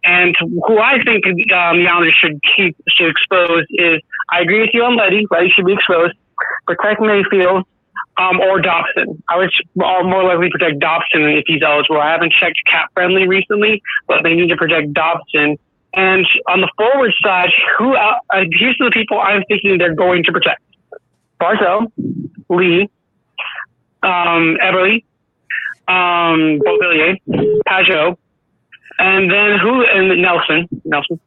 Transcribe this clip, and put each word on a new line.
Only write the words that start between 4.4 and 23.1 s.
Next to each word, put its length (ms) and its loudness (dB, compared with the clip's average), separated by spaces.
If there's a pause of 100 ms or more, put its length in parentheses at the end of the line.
agree 200 0
with 140 0
you 100 2
on 120 2
Leddy. 340 2
Leddy 200 2
should 160 2
be 80 4
exposed. 400 0 (520)
Protect 340 -2
Mayfield, 640 2 (540)
um, 220 0
or 200 2
Dobson. 680 -4
I 100 -2
would 140 0
sh-, 100 -2 (180)
I'll 240 0
more 200 0
likely 260 0
protect 300 -2
Dobson 480 0
if 180 0
he's 160 0
eligible. 380 2
I 100 0
haven't 220 0
checked 340 0
Cap 260 0
Friendly 360 0
recently, 520 0 (280)
but 160 0
they 100 2
need 140 2
to 80 0
protect 360 -2
Dobson. 640 -2 (380)
And 320 2 (220)
on 120 2
the 160 0
forward 460 2
side, 280 0 (280)
who 180 2
el-, 240 0 (140)
uh, 180 0
here's 260 0
the 140 0
people 280 -2
I'm 280 0
thinking 300 0
they're 160 0
going 300 0
to 80 0
protect: 300 -2 (800)
Barzal, 500 0 (580)
Lee, 420 2 (1120)